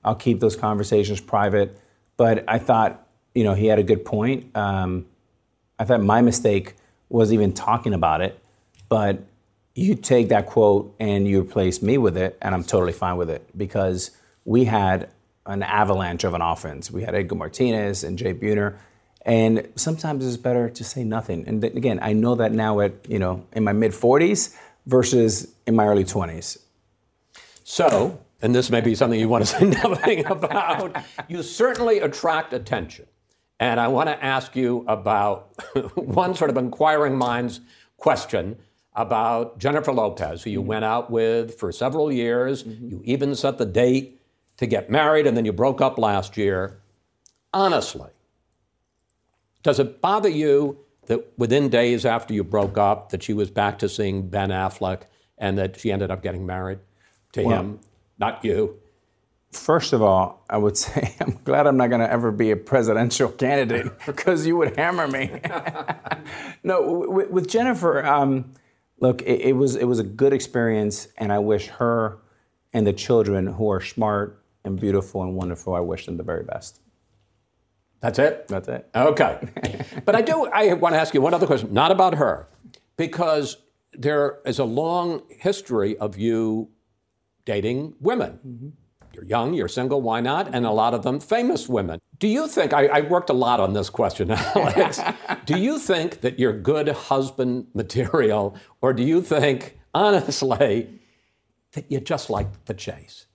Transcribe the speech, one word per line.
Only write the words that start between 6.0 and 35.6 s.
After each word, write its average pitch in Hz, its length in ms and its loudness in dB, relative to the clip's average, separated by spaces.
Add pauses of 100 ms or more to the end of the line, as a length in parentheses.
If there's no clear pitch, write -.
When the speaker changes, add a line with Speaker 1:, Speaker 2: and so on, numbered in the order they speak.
Speaker 1:
my 107 220 4
mistake 107 520 2 (340)
was 113 240 4
even 104 200 4
talking 113 400 -2
about 82 280 2
it. 95 180 -4 (500)
But 104 340 0 (520)
you 190 200 0
take 120 340 2
that 104 180 2
quote 104 520 4
and 101 280 0
you 98 140 4
replace 92 420 0
me 117 160 2
with 92 180 2
it, 92 240 -2
and 95 140 -2
I'm 90 80 -2
totally 90 300 0
fine 90 240 -4
with 87 120 -2
it 76 180 -8 (120)
because 95 520 -2 (340)
we 123 200 4
had 98 460 0 (340)
an 98 180 -6
avalanche 95 640 0
of 87 100 -2
an 85 60 -2
offense. 82 500 -4
We 90 120 -8
had 90 120 -6
Edgar 95 200 -2
Martinez 101 720 -2
and 90 120 -6
Jay 113 160 -4
Buhner. 104 440 -2 (460)
And 113 520 2
sometimes 156 500 -4
it's 123 120 -4
better 120 340 0
to 120 140 -12
say - 200 -8
nothing. 110 440 -4
And 107 120 -2
th-, 113 140 -2
again, 120 260 0
I 107 120 -2
know 113 240 2
that 113 160 0
now 107 280 0
at, 101 120 2 (180)
you 107 80 -2
know, 92 340 -2
in 110 120 0
my 101 80 2
mid 127 200 2
forties 151 640 2 (300)
versus 120 680 2 (140)
in 113 80 2
my 107 100 4
early 101 200 4
twenties. 85 540 -6 (1040)
Speaker 2:
So, 156 560 0 (200)
and 117 140 2
this 123 160 2
may 117 100 4
be 117 140 2
something 117 240 2
you 110 100 2
want 113 160 4
to - 80 0
<laughs> - 60 -4
say 185 60 8
nothing 180 640 2
about, 175 680 -2 (320)
you 170 140 -8
certainly 233 560 0
attract 160 540 -2
attention. 107 540 -6 (520)
And 117 220 2
I 117 80 2
want 135 200 2
to 147 160 -4
ask 131 300 -2
you 120 320 0
about 104 640 0 (240)